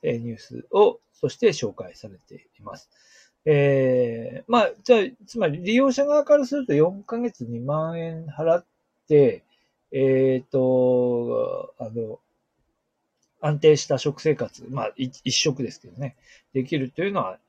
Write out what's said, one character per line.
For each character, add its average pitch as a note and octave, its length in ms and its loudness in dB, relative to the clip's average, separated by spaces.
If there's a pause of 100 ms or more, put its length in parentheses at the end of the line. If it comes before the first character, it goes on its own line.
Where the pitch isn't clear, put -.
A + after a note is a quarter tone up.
え - 100 -2
ー、 A#2+ 60 -4
ニ A#2 140 -10
ュ - 20 -10
ー A2 40 -20
ス - 320 -18
を、 G3 300 4 (140)
そ - 140 -6
し - 80 -8
て A#3 120 2
紹 B2 260 -4
介 F2+ 200 -14
さ - 140 -20
れ G2 80 -20
て - 300 -20 (120)
い G#2 40 -20
ま G2+ 160 -14
す。 - 120 -20 (540)
え B2+ 1000 0
ー、 - 60 -20
ま A3+ 160 4
あ、 F3 60 0 (140)
じ B3 100 6
ゃ A3+ 40 4
あ、 - 20 4 (260)
つ - 120 -12
ま F#3+ 100 0
り D#3 140 -4
利 G3+ 120 -2
用 C4 180 4
者 C#4 140 0
側 D4 180 2
か D4 140 6
ら C#4 80 0
す C#4 100 -4
る C4+ 100 -4
と、 D#3 80 0
四 F3+ 280 2
ヶ A#3 160 -8
月 A#3 280 -6
二 A#2 140 -8
万 D#3 380 -4
円 E3 280 -10
払 E3 340 0
っ - 40 -20 (420)
て、 C#3+ 380 4 (480)
え C3 500 2
ー - 20 -16
っ - 40 -20
と、 B2 1300 0
あ A2+ 120 -12
の、 A2 300 -8 (1200)
安 D3+ 200 -2
定 D3+ 160 8
し - 100 -6
た C3+ 120 0
食 C#3+ 220 -4
生 D#3 140 2
活、 B2 360 -10
ま B2+ 140 -6
あ、 G#2+ 120 -6
い-、 B2+ 140 -6 (140)
一 C3 80 -2
食 C#3+ 300 -2
で A2 80 -6
す - 100 -20
け - 80 -20
ど - 100 -20
ね、 C3 180 -12 (380)
で C3 100 -2
き D3+ 140 -4
る C3 120 -6
と - 120 -8
い G3 60 -2
う G3+ 40 -6
の F#3+ 80 -2
は F#2+ 180 -6 (100)